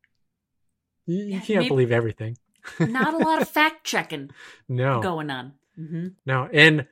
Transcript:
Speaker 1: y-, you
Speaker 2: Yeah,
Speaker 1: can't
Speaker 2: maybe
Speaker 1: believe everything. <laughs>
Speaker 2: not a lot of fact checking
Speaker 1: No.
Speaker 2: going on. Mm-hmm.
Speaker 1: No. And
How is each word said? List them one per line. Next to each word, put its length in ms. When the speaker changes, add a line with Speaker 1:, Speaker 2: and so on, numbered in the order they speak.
Speaker 1:
y-, 60
you 100
Speaker 2:
Yeah, 160
Speaker 1:
can't 200
Speaker 2:
maybe 100
Speaker 1:
believe 200
everything. 460
<laughs> 200
Speaker 2:
not 340
a 40
lot 240
of 60
fact 360
checking 460
Speaker 1:
No. 340
Speaker 2:
going 280
on. 220
Mm-hmm. 300
Speaker 1:
No. 280
And 400